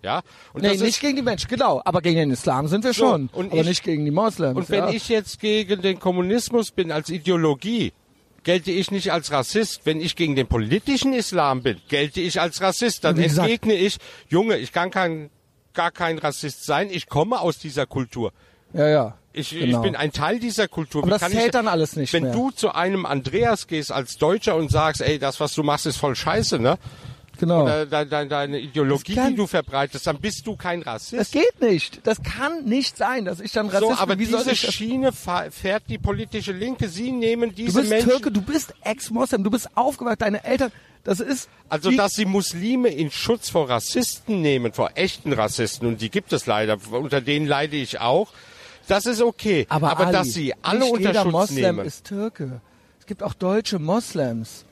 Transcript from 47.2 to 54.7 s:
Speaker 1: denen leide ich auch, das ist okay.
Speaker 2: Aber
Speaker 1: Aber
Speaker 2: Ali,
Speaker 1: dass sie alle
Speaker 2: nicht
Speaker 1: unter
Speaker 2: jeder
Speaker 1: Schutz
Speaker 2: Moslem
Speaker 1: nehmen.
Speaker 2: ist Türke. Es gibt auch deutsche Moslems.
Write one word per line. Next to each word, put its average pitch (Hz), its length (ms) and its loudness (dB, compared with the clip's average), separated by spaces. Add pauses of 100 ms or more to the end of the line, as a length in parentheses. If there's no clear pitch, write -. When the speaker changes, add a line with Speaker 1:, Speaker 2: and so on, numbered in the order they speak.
Speaker 1:
denen 147 260 -2
leide 147 300 -2
ich 131 240 -6
auch, 143 320 2 (560)
das 196 160 2
ist 226 160 -2
okay. 214 480 2
Speaker 2:
Aber 151 220 2
Speaker 1:
Aber 165 140 2
Speaker 2:
Ali, 180 80 2
Speaker 1:
dass 185 160 2
sie 135 340 -2
alle 202 160 0
Speaker 2:
nicht 254 140 2
Speaker 1:
unter 202 160 2
Speaker 2:
jeder 196 160 4
Speaker 1:
Schutz 175 80 2
Speaker 2:
Moslem 139 440 2
Speaker 1:
nehmen. 98 100 -6
Speaker 2:
ist - 200 -12
Türke. 160 540 -8 (400)
Es - 60 -20
gibt 202 180 -8
auch - 100 -4
deutsche 196 460 -2
Moslems. 147 920 -2